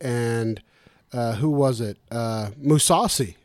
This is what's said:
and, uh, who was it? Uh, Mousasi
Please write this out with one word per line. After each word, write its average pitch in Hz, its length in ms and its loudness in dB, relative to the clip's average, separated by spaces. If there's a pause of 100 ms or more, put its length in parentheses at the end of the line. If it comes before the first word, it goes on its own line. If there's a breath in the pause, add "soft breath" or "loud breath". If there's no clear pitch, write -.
and, 117 600 -2 (520 soft breath)
uh, 117 220 -2
who 131 140 0
was 135 320 2
it? 104 160 -6 (140)
Uh, 113 400 -4 (100)
Mousasi 147 840 2